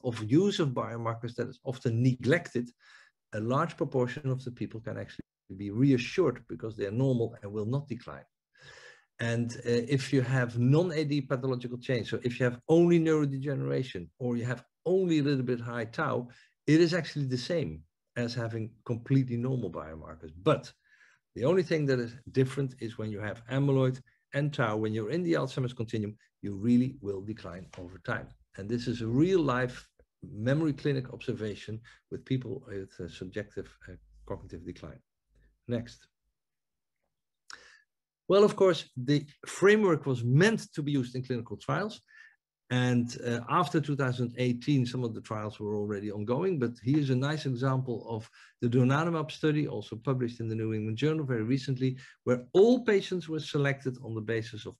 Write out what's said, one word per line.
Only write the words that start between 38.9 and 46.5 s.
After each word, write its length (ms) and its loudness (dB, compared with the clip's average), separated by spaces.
the 260 2
framework 640 4
was 160 0
meant 500 4
to 80 -6
be 120 -2
used 220 -2
in 80 -6
clinical 340 -6
trials. 440 -4
And, 520 2
uh, 260 -2
after 300 2
two 160 -2
thousand 440 -2
eighteen, 480 2
some 160 -4
of 100 -4
the 80 -10
trials 380 -6
were 160 -4
already 360 -4
ongoing, 460 0